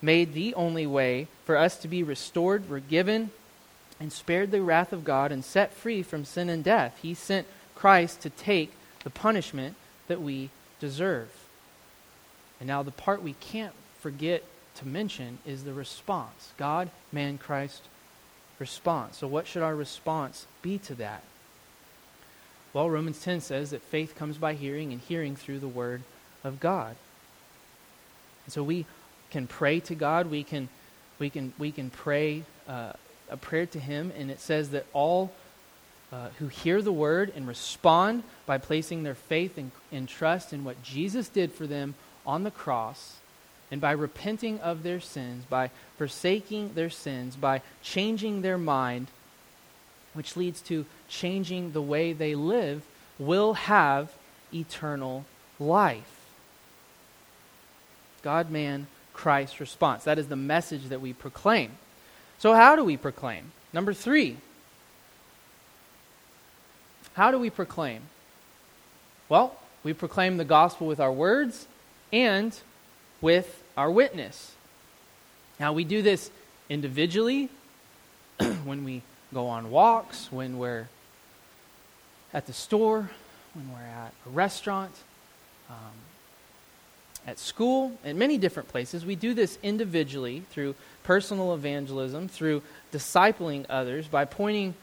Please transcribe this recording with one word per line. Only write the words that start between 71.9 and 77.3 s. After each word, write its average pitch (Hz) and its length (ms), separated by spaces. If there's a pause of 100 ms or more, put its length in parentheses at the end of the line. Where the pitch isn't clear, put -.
and 214 440 (640)
with 175 420 (140)
our 143 140
witness. 185 640 (1080)
Now, 147 140
we 165 120
do 202 180
this 196 280 (380)
individually 170 800 (500)